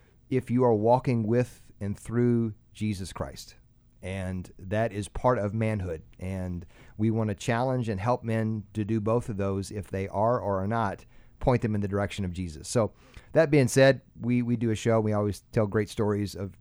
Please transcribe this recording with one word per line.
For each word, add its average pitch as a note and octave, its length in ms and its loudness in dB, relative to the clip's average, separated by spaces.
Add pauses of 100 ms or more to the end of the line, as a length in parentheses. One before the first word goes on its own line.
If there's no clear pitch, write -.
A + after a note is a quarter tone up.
(300)
if B2+ 220 0
you B2 120 4
are A#2+ 120 6
walking A#2 500 4
with A#2 380 0 (180)
and G2+ 160 -4
through A#2 560 0 (200)
Jesus G2 400 -6
Christ. - 420 -10 (480)
And F#2 560 -6
that G#2 320 -2
is G2+ 160 -6
part B2+ 300 0
of G2+ 160 -2
manhood. G#2 480 -2 (180)
And F#2 460 -6 (320)
we G#2+ 120 0
want A2 200 0
to G#2 40 -4
challenge B2 540 -2
and G#2+ 100 -4
help B2 240 -2
men A2 520 -2
to A2 100 -2
do A2 160 0
both A2+ 300 0
of G#2 80 -6
those G2 340 -2
if G2+ 180 -10
they F#2+ 200 -4
are A2 320 0
or F#2+ 200 -2
are F#2+ 60 -2
not, A2 380 -2 (340)
point B2 220 2
them G#2+ 140 0
in G#2 40 0
the G2+ 80 -2
direction G2 380 -2
of F2 80 -6
Jesus. E2+ 340 -8
So G#2+ 240 2 (400)
that D#3 180 4
being C#3 200 6
said, C3+ 320 6 (180)
we, A#2+ 220 0
we A#2+ 160 0
do A2+ 140 0
a A2 40 0
show. A2+ 240 2
We G#2+ 140 0
always G#2 300 -2 (100)
tell A2 140 2
great G#2 200 0
stories G#2 480 -2
of F#2+ 260 -8